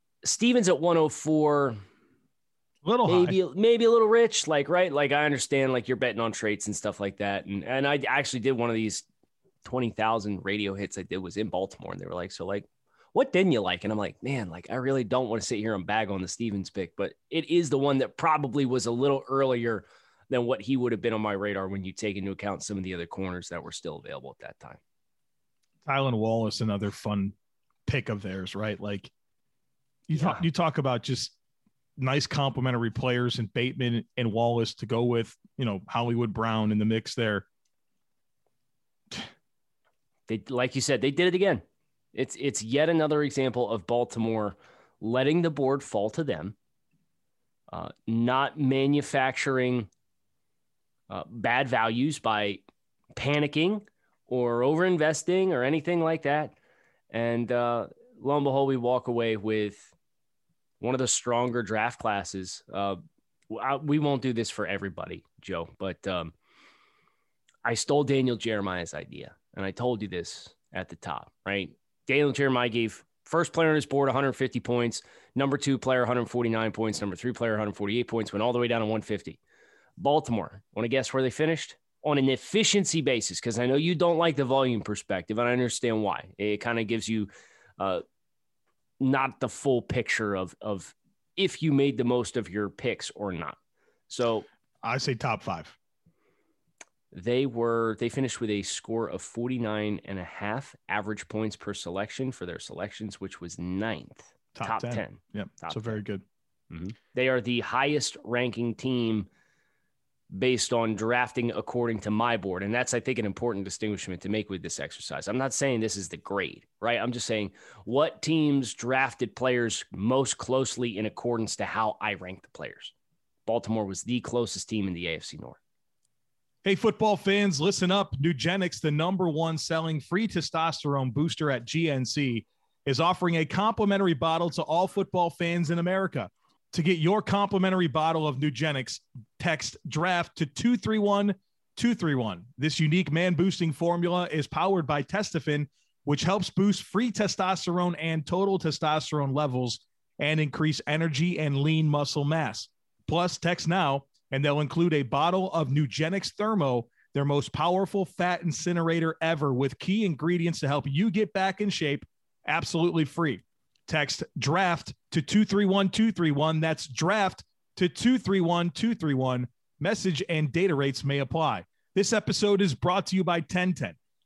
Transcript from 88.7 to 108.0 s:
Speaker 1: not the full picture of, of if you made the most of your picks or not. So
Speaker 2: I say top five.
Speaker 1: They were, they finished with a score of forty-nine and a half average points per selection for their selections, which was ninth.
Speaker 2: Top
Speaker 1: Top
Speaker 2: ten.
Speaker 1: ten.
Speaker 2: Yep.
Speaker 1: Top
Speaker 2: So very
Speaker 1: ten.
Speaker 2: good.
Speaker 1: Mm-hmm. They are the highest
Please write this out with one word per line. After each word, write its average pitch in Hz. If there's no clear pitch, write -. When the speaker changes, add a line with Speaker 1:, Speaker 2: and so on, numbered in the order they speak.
Speaker 1:
not 131
the 120
full 127
picture 107
of, 92
of 101
if 185
you 160
made 139
the 131
most 123
of 104
your 101
picks -
or 101
not. -
So 113
Speaker 2:
I 117
say -
top 113
five. 85
Speaker 1:
They 120
were, 117
they 117
finished 131
with 113
a 101
score 113
of 90
forty-nine 107
and 98
a 90
half 107
average 104
points 110
per -
selection 104
for -
their 85
selections, -
which 95
was 87
ninth. 92
Speaker 2:
Top 98
Speaker 1:
Top 110
Speaker 2:
ten. 120
Speaker 1:
ten. 101
Speaker 2:
Yep. 101
Speaker 1:
Top 82
Speaker 2:
So -
very 110
Speaker 1:
ten. 104
Speaker 2:
good. 95
Speaker 1:
Mm-hmm. 82
They 127
are 127
the 120
highest 139